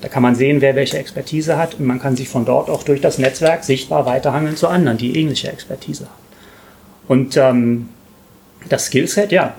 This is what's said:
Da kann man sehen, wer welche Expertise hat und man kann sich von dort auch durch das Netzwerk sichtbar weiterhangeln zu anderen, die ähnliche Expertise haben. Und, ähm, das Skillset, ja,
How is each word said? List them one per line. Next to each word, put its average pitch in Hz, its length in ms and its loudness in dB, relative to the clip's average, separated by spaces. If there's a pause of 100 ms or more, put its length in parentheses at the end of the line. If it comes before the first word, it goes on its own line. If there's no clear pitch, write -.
Da - 60 -10
kann 127 140 0
man 123 120 6
sehen, 139 260 4
wer 135 140 4
welche 131 240 0
Expertise 151 580 -4
hat 165 220 -2
und 143 80 -2
man 127 120 0
kann 131 160 -2
sich 131 140 -6
von 123 160 -2
dort 127 240 0
auch 151 140 -4
durch 143 180 0
das - 160 0
Netzwerk 156 480 0
sichtbar 135 400 0
weiterhangeln 139 520 -2
zu 170 120 0
anderen, 156 300 2
die 123 200 -2
ähnliche 151 320 -2
Expertise - 560 -12
haben. - 1000 -20
Und, 131 300 2
ähm, 120 500 4 (800)
das - 180 -2
Skillset, 202 460 0
ja, 175 260 0